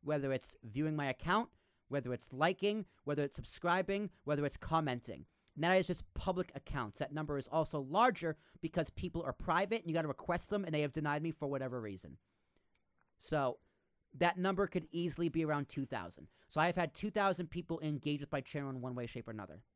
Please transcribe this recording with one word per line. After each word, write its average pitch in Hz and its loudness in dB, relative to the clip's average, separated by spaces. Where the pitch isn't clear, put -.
whether 139 0
it's - -4
viewing 143 0
my 143 2
account, 185 2
whether 123 -2
it's - -6
liking, 190 2
whether 147 0
it's 139 -2
subscribing, 185 0
whether 147 2
it's 139 -2
commenting. 127 -2
And 143 -2
that 185 6
is 180 4
just - -4
public 180 0
accounts. 123 -6
That 139 -4
number 147 -2
is 131 -4
also 156 2
larger 170 4
because 160 0
people 170 -4
are 131 -2
private, 190 2
and 170 -6
you 156 0
gotta 160 2
request - -2
them, 202 0
and 160 -2
they 151 4
have 147 2
denied 151 0
me 165 0
for 147 -4
whatever 131 -2
reason. 95 -10
So 139 0
that 170 2
number 185 2
could 170 -2
easily 170 0
be 160 2
around 147 0
two 135 -2
thousand. 87 -8
So 151 0
I 165 6
have 175 2
had 170 0
two 208 -4
thousand 185 2
people 165 -4
engage 151 0
with 143 -6
my 143 0
channel 139 -4
in 131 -6
one 123 -4
way, 120 -2
shape, 117 -8
or - -10
another. 98 -10